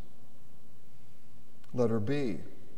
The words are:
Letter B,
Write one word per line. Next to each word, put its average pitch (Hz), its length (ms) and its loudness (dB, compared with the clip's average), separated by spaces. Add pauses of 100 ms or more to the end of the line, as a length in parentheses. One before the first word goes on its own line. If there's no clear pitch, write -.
(1700)
Letter 113 260 4
B, 117 380 2 (400)